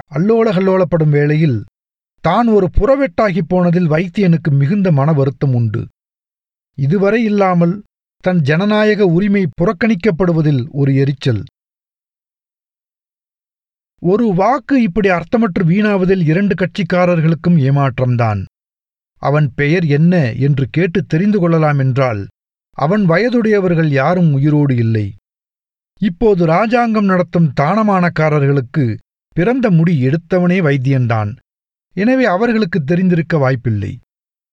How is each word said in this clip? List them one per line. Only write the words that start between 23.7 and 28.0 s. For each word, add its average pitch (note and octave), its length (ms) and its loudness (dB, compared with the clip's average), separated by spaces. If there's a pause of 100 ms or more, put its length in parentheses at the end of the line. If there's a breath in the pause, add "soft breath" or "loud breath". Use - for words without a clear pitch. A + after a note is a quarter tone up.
யாரும் D#3 400 2
உயிரோடு D3 440 2
இல்லை. A2 300 0 (920)
இப்போது G3+ 460 0
ராஜாங்கம் G#3+ 640 0
நடத்தும் E3+ 420 0
தானமானக்காரர்களுக்கு D3+ 1300 0 (500)